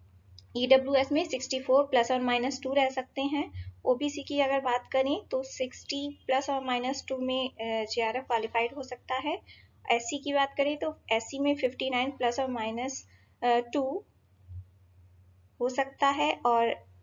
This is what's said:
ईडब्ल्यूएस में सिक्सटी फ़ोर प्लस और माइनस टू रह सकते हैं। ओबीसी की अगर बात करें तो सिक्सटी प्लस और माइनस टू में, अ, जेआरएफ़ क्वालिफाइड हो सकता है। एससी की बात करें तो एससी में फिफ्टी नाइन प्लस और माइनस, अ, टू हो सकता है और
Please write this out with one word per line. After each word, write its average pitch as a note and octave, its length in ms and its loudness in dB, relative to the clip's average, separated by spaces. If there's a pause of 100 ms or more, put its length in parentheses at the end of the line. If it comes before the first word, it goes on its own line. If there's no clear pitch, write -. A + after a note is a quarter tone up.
(560)
ईडब्ल्यूएस C4 560 4
में D#4 120 4
सिक्सटी B3+ 360 -4
फ़ोर C4 240 6
प्लस B3+ 260 2
और B3+ 100 2
माइनस B3 420 0
टू C4 100 -4
रह C4+ 180 4
सकते C4+ 320 -6
हैं। C#4+ 520 -4 (100)
ओबीसी C#4 380 0
की C#4+ 180 -2
अगर C4+ 200 2
बात A#3+ 320 -2
करें C4+ 360 0
तो C4 140 -2
सिक्सटी C#4 840 -8
प्लस C4+ 240 0
और C4+ 140 -2
माइनस B3+ 440 -4
टू C4 80 -4
में, B3+ 340 -2
अ, A3+ 340 -4
जेआरएफ़ A3+ 400 -4
क्वालिफाइड A#3 500 -2
हो C#4+ 80 -8
सकता B3+ 320 -8
है। C#4 280 -4 (500)
एससी A#3 260 -2
की C#4+ 140 -6
बात C#4 240 2
करें C#4+ 200 0
तो D#4 200 -6 (160)
एससी C4+ 260 -2
में C#4+ 160 2
फिफ्टी C4 360 -2
नाइन B3+ 200 0
प्लस B3 300 -2
और C4 100 -2
माइनस, A#3+ 580 -6 (340)
अ, A#3+ 180 4 (120)
टू C#4+ 320 -2 (1600)
हो B3 80 0
सकता C4+ 400 0
है D4 380 0
और A#3 560 2